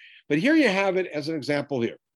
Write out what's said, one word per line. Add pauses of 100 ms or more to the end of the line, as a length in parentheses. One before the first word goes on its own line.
(280)
But
here
you
have
it
as
an
example
here. (180)